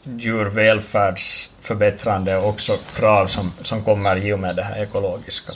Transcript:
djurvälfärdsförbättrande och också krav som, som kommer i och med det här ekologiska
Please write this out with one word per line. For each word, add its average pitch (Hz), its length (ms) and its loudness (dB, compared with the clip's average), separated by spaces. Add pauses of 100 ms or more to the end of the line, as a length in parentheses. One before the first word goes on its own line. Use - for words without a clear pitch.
djurvälfärdsförbättrande 104 2250 0
och 101 120 2
också 104 280 -2 (180)
krav 104 320 6
som, 95 240 -4 (100)
som 110 220 -6
kommer 101 420 2
i 104 80 0
och 95 60 -2
med 90 160 -2
det - 80 -4
här 101 200 -6
ekologiska 101 720 -6